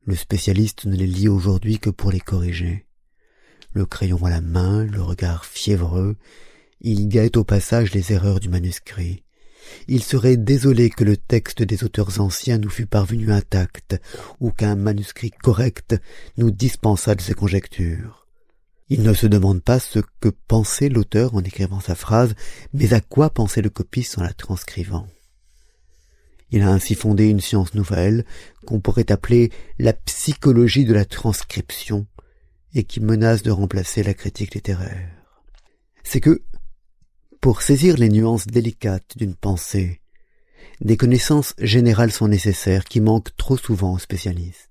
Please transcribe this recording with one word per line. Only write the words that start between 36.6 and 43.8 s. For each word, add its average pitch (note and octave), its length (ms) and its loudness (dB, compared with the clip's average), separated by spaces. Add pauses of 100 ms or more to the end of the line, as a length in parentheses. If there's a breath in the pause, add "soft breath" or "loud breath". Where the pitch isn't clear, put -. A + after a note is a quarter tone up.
pour A2+ 220 2
saisir D3+ 340 4
les A#2 120 4
nuances A2 380 2
délicates A2 680 -4
d'une G2 180 -4
pensée, F#2 680 -4 (760 soft breath)
des A2 160 2
connaissances B2+ 600 2
générales A#2 540 4
sont G#2+ 160 0
nécessaires F#2+ 560 0
qui - 160 -2
manquent A2 360 2
trop - 200 0
souvent F#2+ 380 -2